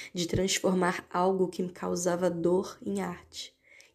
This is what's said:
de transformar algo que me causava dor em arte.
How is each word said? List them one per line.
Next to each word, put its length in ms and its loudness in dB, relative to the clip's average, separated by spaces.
de 160 -2
transformar 840 2
algo 360 2
que 140 -6
me 100 -4
causava 560 0
dor 560 0
em 180 -2
arte. 520 -10